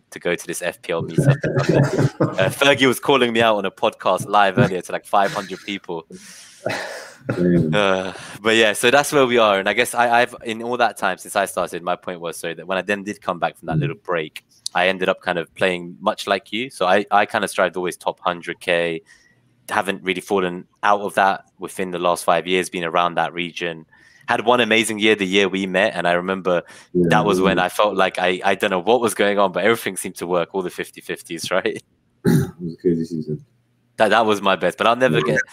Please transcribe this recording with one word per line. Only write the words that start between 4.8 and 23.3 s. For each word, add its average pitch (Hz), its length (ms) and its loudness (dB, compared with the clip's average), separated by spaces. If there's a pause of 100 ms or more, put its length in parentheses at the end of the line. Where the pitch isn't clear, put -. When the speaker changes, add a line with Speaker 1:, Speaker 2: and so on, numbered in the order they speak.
Speaker 1:
to, - 100 -12
like, 87 140 -6
five 98 260 2
hundred 95 340 -8
people. 92 420 -10 (1200)
Speaker 2:
Mm. 87 440 2
Speaker 1:
Uh, 95 400 0 (280)
but 110 140 2
yeah, 107 180 6
so 120 180 2
that's 143 200 4
where 143 140 4
we 120 120 2
are. 104 220 4
And 98 80 -2
I 104 60 2
guess 120 220 -2
I, 120 260 4
I've, 120 220 -2
in 113 180 -6
all 120 160 -4
that 110 200 0
time 92 200 -2
since - 180 -8
I 101 100 2
started, 87 360 -4
my 87 140 -2
point 87 260 -10
was, 85 160 -8
so 82 160 -8
that 82 140 -18
when 95 100 -2
I 90 40 -2
then 98 220 -2
did 101 180 -8
come 90 180 -4
back 82 180 -4
from 82 100 -20
that 85 100 -2
Speaker 2:
Mm. 73 40 0
Speaker 1:
little 76 140 -2
break, 82 500 -6 (300)
I 92 120 2
ended 92 220 0
up 92 120 -2
kind 87 160 -2
of 80 180 -8
playing 87 440 -2
much 101 280 -4
like 98 240 -2
you. 123 180 -6
So - 160 -4
I, 101 260 2
I 104 140 4
kind 107 180 -2
of 92 60 -2
strived 92 280 0
always 90 200 -4
top - 220 -6
hundred 87 400 -6
K, 85 420 0 (680)
haven't 98 340 -4
really 90 180 -2
fallen 90 460 -4 (160)
out 104 180 2
of 101 140 -6
that 98 300 0 (140)
within 92 320 -8
the 87 80 -4
last 87 260 0
five 85 200 2
years, 92 240 0
been 90 140 -6
around 85 320 0
that 80 160 -2